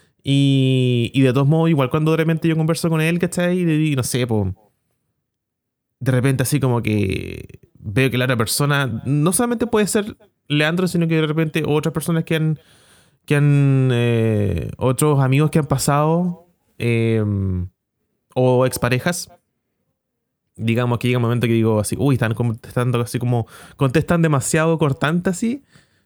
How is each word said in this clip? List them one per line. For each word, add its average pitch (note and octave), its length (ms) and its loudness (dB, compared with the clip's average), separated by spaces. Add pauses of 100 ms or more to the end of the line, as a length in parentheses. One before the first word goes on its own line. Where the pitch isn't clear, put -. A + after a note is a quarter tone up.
(240)
Y, C3 920 2
y C#3 80 2
de C3 120 4
todos C#3 140 2
modos, E3 220 2
igual E3 220 2
cuando D#3 200 0
de D#3+ 60 0
repente E3 300 0
yo D#3+ 80 2
converso D#3+ 340 0
con D#3+ 120 0
él, E3+ 180 0
¿cachai? F3 400 -2
Y F3 60 0
le D#3+ 120 2
digo, D3+ 200 0
no A#2+ 60 -2
sé, B2 220 -2
po, G#2 260 -2 (1500)
de C3 120 -2
repente B2+ 300 0
así C3+ 180 0
como A#2+ 220 0
que - 760 -4 (180)
veo B2+ 320 0
que A#2+ 80 -4
la B2+ 80 0
otra B2 120 0
persona, C#3 680 -2
no D3 260 0
solamente A#3+ 360 -2
puede G#3+ 180 2
ser G#3 320 -4 (300)
Leandro, D#3+ 400 0
sino E3+ 200 0
que D#3+ 100 0
de D#3 100 0
repente D#3 400 -2
otras D3+ 260 -2
personas E3 300 -2
que E3 120 -4
han, D#3 240 -2 (680)
que D3 80 2
han, C#3 580 4
eh, A2+ 840 0
otros C3+ 420 0
amigos C#3 320 2
que E3 80 2
han C#3+ 80 -2
pasado, D#3 800 0 (320)
em, G#2 880 0 (680)
o B2+ 280 4
exparejas, B2+ 680 -2 (1200)
digamos A#2 440 0
que A#2+ 80 -2
llega B2 100 2
un A#2+ 60 0
momento A#2+ 240 0
que A#2 60 2
digo A2 260 2
así, G#2+ 200 -4
"Uy, C3+ 160 2
están A2 180 -2
contestando A#2+ 680 -2
así A2+ 180 -6
como, A#2+ 280 -2 (300)
contestan D#3 440 0
demasiado D#3+ 560 2
cortante D#3 520 0
así", A#3 340 -4 (420)